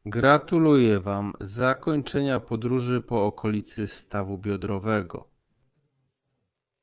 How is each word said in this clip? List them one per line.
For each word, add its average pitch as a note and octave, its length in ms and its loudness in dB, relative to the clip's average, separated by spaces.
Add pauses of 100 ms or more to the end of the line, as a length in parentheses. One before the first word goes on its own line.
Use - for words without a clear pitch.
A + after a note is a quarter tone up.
gratuluję C3+ 920 4
wam G2+ 420 -4
zakończenia C3 1000 -2
podróży B2 600 -2
po A2 240 0
okolicy G#2+ 640 -4
stawu G2 500 -8
biodrowego. G2+ 920 -4 (1500)